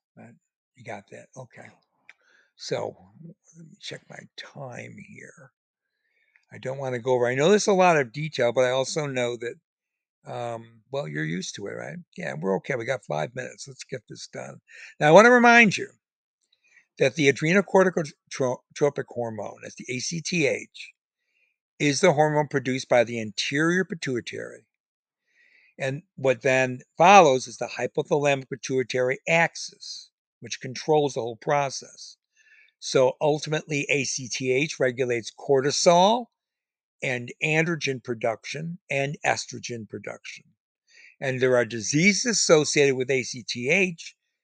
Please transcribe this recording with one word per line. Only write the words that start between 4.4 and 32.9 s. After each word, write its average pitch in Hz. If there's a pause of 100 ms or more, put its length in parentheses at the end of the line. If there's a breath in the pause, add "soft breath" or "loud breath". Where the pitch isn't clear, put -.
here. - (1000)
I 113
don't 131
wanna 131
go 127
over, 120
I 123
know 147
there's 208
a 208
lot 180
of 123
detail, 143
but 131
I 123
also 135
know 123
that, 120 (640)
um, 117
well, 139
you're 151
used 170
to 101
it, -
right? 143 (180)
Yeah, 156
we're 175
okay. 143
We 113
got 127
five 147
minutes. 123
Let's 135
get -
this -
done. 135 (380 loud breath)
Now, 151
I -
wanna 214
remind 233
you - (1080 soft breath)
that 139
the 139
adrenocorticotropic 156
hormone, 110
that's 110
the -
A 123
C 165
T 156
H, 110 (840)
is 147
the 180
hormone 151
produced 127
by 120
the 117
anterior 160
pituitary. 120 (1120 soft breath)
And 139 (120)
what 127
then 131 (160)
follows 160
is 117
the 120
hypothalamic 139
pituitary 131
axis, - (300)
which 117
controls 143
the 131
whole 117
process. - (640 soft breath)
So 131